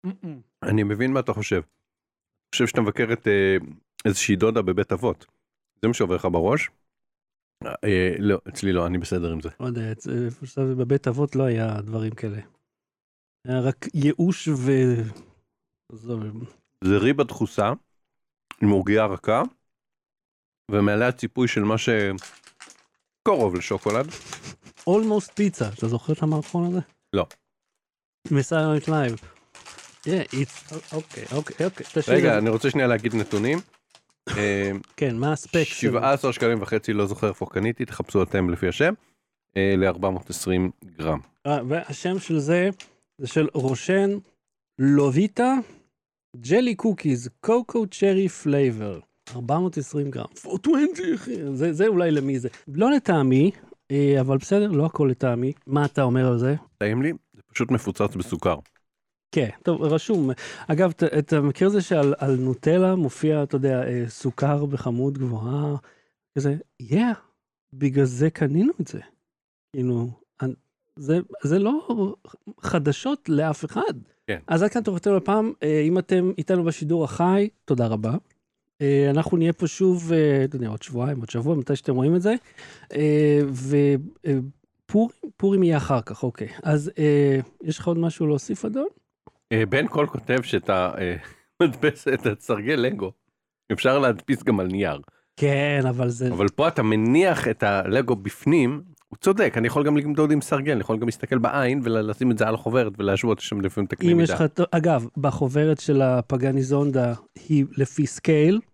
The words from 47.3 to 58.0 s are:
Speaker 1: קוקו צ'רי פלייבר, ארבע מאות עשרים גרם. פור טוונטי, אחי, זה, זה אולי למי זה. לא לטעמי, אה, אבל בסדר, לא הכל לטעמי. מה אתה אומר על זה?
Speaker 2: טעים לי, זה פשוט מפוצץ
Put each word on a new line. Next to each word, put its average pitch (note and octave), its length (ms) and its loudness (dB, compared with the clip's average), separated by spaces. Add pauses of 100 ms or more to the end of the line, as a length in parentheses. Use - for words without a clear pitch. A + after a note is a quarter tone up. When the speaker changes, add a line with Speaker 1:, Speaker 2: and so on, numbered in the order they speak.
Speaker 1:
קוקו A#3 460 0
צ'רי F#3+ 420 2
פלייבר, A2+ 680 -2 (360)
ארבע B2 240 -2
מאות F3+ 180 -2
עשרים C#3+ 340 -6
גרם. A#2+ 140 -10 (160)
פור - 160 -8
טוונטי, D#4+ 580 0
אחי, A3 200 -8 (200)
זה, D#3 180 -2
זה F#3 140 2
אולי F3 240 2
למי C3+ 280 0
זה. B2 100 -6 (180)
לא F#3 240 2
לטעמי, D#3 600 4 (400)
אה, C#3 300 4
אבל C3+ 160 2
בסדר, G3+ 340 0
לא D3+ 140 2
הכל D#3 260 0
לטעמי. B2+ 420 -2 (140)
מה D3 180 2
אתה C#3 180 -2
אומר B2+ 240 2
על B2 100 2
זה? C3 180 0 (220)
Speaker 2:
טעים G#2+ 240 0
לי, D#3+ 120 -2 (200)
זה - 80 -20 (120)
פשוט - 180 -2
מפוצץ G#2+ 440 0